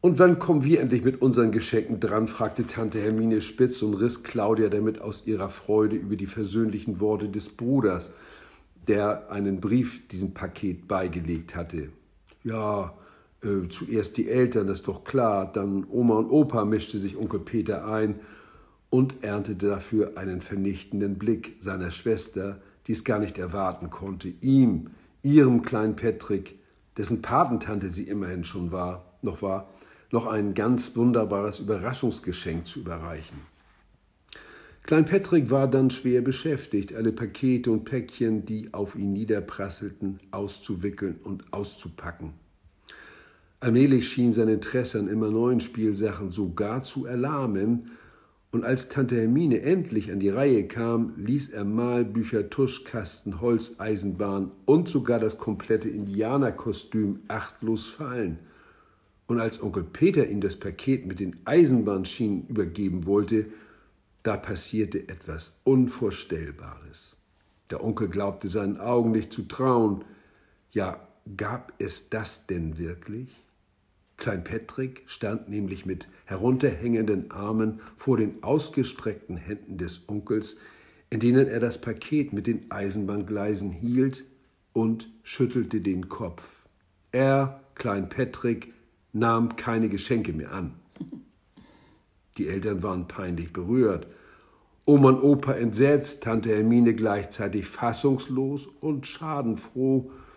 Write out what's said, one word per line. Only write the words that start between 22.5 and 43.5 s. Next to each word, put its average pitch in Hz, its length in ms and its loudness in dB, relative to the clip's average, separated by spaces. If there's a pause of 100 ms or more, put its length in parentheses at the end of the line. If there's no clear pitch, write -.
die 117 60 -2
es 110 120 -4
gar 110 140 0
nicht 104 180 -2
erwarten 90 540 -4
konnte, 95 380 -10 (120)
ihm, 127 500 4 (340)
ihrem 139 380 8
kleinen 110 340 0
Patrick, 107 600 -4 (380)
dessen 107 240 -4
Patentante 107 680 0
sie 87 140 -8
immerhin 90 400 -6
schon 87 260 -6
war, 90 340 -6 (180)
noch 92 200 -6
war, 98 260 -4 (420)
noch 117 160 2
ein 104 280 0
ganz 117 420 0
wunderbares 107 640 2
Überraschungsgeschenk 95 1040 -4
zu - 140 -12
überreichen. 80 560 -10 (1500)
Klein 156 200 6
Patrick 165 460 2
war 135 180 4
dann 131 220 4
schwer 123 320 2
beschäftigt, 131 720 -2
alle 113 180 0
Pakete 123 580 0
und 110 140 2
Päckchen, 113 640 -2
die 107 260 -8
auf 98 240 -6
ihn 101 160 -2
niederprasselten, 98 1080 -4 (120)
auszuwickeln 98 920 -6
und 95 300 -10
auszupacken. - 760 -12 (1300)